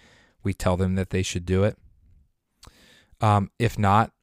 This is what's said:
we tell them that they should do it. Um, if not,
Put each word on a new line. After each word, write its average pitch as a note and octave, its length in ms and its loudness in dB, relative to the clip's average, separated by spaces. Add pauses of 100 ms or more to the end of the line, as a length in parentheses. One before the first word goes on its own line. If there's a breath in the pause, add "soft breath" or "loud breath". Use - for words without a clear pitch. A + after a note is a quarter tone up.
(440 soft breath)
we G2 100 -2
tell F#2 220 0
them F#2 200 0
that F#2+ 160 -4
they F#2+ 120 -2
should F2 220 -8
do F#2 180 2
it. G#2+ 140 -2 (1400 soft breath)
Um, G#2 360 2
if A2+ 220 -2
not, G#2 320 2 (120)